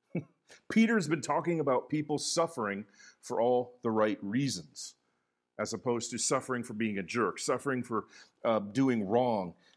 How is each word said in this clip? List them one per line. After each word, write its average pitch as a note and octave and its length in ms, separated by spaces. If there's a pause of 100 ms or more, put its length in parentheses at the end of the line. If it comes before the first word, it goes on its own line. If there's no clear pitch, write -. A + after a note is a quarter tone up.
(140)
<laughs> - 560
Peter's G#3+ 380
been D#3 140
talking D#3 380
about C3+ 300
people D3+ 280
suffering A2+ 680 (360)
for - 200
all B2 420
the A#2 80
right A2 300
reasons, G#2 760 (640)
as G#2 160
opposed A#2 380
to A#2+ 60
suffering B2+ 460
for A2+ 100
being G#2+ 240
a G2 60
jerk, G2 360
suffering B2+ 440
for, A2 220 (380)
uh, A2+ 160
doing A2 480
wrong. G#2+ 480 (220)